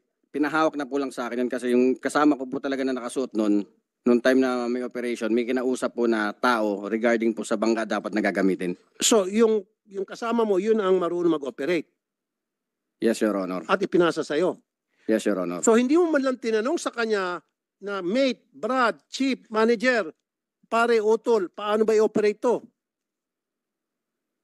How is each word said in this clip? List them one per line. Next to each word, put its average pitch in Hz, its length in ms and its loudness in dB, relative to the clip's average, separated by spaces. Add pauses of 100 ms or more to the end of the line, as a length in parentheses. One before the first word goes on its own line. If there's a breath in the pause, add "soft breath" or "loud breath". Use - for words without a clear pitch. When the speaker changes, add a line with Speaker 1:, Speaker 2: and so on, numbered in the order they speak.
(300)
Speaker 1:
pinahawak 151 480 0
na 143 80 -6
po 139 160 -4
lang 135 80 -6
sa 123 160 -8
akin 120 200 -2
yun 117 40 -4
kasi 123 240 -2
yung 127 240 4
kasama 147 400 2
ko 131 80 -8
po 135 160 -6
talaga 135 240 -4
na 131 80 -4
nakasuot 123 400 -6
nun, 104 320 0 (400)
nung 120 160 4
time 131 160 4
na 123 320 -2
may 123 160 -6
operation, 117 480 -4
may 123 80 0
kinausap 123 560 -4
po 120 80 0
na 110 240 0
tao 107 560 -2
regarding 113 480 0
po 107 80 -8
sa 110 160 -4
bangka 110 240 0
dapat 101 320 -6
na 107 80 -2
gagamitin. 92 560 0 (240)
Speaker 2:
So, 202 240 4
yung, 220 400 2 (240)
yung 196 160 -8
kasama 233 400 -2
mo, 190 160 2
yun 220 160 2
ang 185 240 2
marunong 170 400 0
mag-operate? 139 480 -4 (1120)
Speaker 1:
Yes, 113 160 0
Your 107 160 0
Honor. 92 320 -6
Speaker 2:
At 190 160 0
ipinasa 165 400 2
sa'yo? 151 400 -2 (440)
Speaker 1:
Yes, 110 160 2
Your 101 160 -2
Honor. 87 240 -6
Speaker 2:
So, 226 160 6
hindi 254 160 2
mo 339 160 4
man 277 160 0
lang 262 160 -2
tinanong 226 400 -2
sa 269 80 -6
kanya 202 480 -4 (400)
na, 196 240 -8
"Mate, 247 480 -2
Brad, 233 560 -2
Chief, 262 320 -4 (160)
Manager, 226 560 2 (560)
pare, 233 320 2
Utol, 220 480 2
paano 208 400 0
ba 220 80 2
i-operate 208 480 2
to?" 226 160 2 (1900)